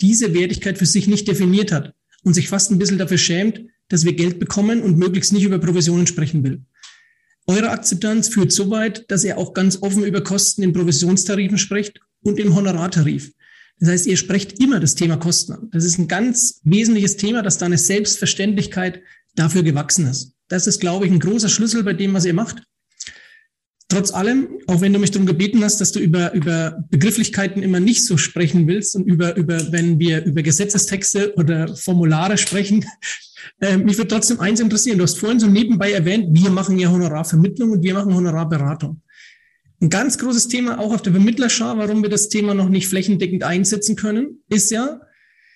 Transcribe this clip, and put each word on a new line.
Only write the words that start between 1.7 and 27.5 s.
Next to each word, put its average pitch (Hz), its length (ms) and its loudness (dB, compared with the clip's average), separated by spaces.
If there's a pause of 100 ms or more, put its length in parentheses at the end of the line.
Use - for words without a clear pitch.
hat 143 220 -4 (300)
und 185 100 2
sich 165 160 0
fast 196 220 0
ein 185 80 2
bisschen 190 180 0
dafür 180 200 0
schämt, 196 440 0 (280)
dass 165 160 0
wir 170 80 2
Geld 175 260 -2
bekommen 214 420 0
und 185 160 2
möglichst 180 360 0
nicht 196 100 2
über 190 160 0
Provisionen 170 480 0
sprechen 156 360 -2
will. 135 200 -4 (840)
Eure 214 240 0
Akzeptanz 214 600 -2
führt 190 220 2
so 196 180 0
weit, 220 420 -4
dass 277 120 0
ihr 190 140 -4
auch 180 160 -6
ganz 190 280 0
offen 202 220 0
über 190 180 -2
Kosten 196 420 -2
in 180 100 2
Provisionstarifen 185 840 0
sprecht 208 420 -4 (220)
und 208 180 -2
im 202 160 4
Honorartarif. 170 800 0 (460)
Das 170 100 4
heißt, 175 180 0
ihr 185 100 2
sprecht - 420 -4
immer 254 200 4
das 160 160 0
Thema 165 220 0
Kosten 170 360 -2
an. - 180 -14
Das 165 120 0
ist 170 140 0
ein 175 100 0
ganz 226 560 -2
wesentliches 208 540 2
Thema, 226 240 -2
dass 185 160 -2
da 180 80 -4
eine 175 120 2
Selbstverständlichkeit 190 1200 -2 (340)
dafür 165 280 2
gewachsen 147 440 0
ist. 131 260 -8 (140)
Das 180 200 -2
ist, 202 120 -2
glaube 185 260 -2
ich, 175 60 2
ein 180 80 4
großer 208 300 0
Schlüssel 226 340 0
bei 196 100 -2
dem, 196 200 -2
was 185 120 0
ihr 175 80 0
macht. 214 300 -4 (1300)
Trotz 196 180 0
allem, 233 360 0 (180)
auch 175 160 2
wenn 196 100 4
du 202 60 4
mich 202 140 2
darum 196 160 0
gebeten 202 360 2
hast, 208 160 0
dass 190 120 0
du 208 80 -4
über, 175 340 2
über 165 560 -2
Begrifflichkeiten 196 720 0